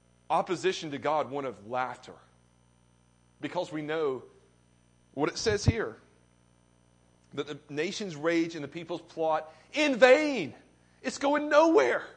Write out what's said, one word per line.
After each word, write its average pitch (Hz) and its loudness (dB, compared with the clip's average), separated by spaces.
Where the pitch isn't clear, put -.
opposition 170 -2
to 139 -8
God 143 -2
one 139 -6
of 101 -10
laughter? 123 -6
Because 160 -6
we 156 -8
know 147 -4
what 147 0
it - -10
says 208 0
here, 165 0
that 147 -6
the 147 -10
nations 165 -6
rage 165 0
and 151 -10
the 139 -8
peoples 170 -10
plot 160 -4
in 285 2
vain. 254 6
It's 262 -6
going 294 0
nowhere. 311 4